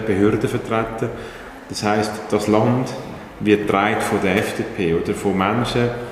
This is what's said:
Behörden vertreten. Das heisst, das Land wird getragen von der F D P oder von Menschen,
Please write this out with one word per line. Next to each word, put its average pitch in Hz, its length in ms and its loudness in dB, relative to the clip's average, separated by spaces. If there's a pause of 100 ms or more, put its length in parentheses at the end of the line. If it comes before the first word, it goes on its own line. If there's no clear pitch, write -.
Behörden 107 420 2
vertreten. 113 600 -2 (600)
Das - 140 -8
heisst, 107 300 2 (180)
das 104 160 2
Land 120 420 4 (520)
wird 104 260 4
getragen 104 340 2
von 107 220 0
der 95 140 2
F - 220 0
D 113 40 -2 (140)
P 82 180 2
oder 90 180 0
von 98 240 0
Menschen, 117 520 2 (240)